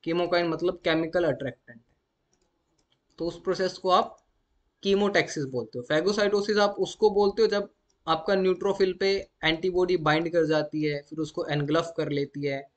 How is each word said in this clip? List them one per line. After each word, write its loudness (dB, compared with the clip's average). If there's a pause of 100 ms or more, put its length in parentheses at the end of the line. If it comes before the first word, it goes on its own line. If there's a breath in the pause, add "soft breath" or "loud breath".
कीमोकाइन 0
मतलब -2
केमिकल 0
अट्रैक्टेंट -6
है, -20 (1300)
तो -4
उस -6
प्रोसेस -2
को -2
आप 2 (680)
कीमोटैक्सिस 2
बोलते -6
हो। -10
Phagocytosis 0
आप 2
उसको 0
बोलते 2
हो 6
जब -2 (360)
आपका 0
न्यूट्रोफिल 2
पे 0 (340)
एंटीबॉडी 2
बाइंड 0
कर 2
जाती 0
है, -2
फिर -12
उसको -6
एनग्लफ -2
कर -2
लेती -4
है -6 (100)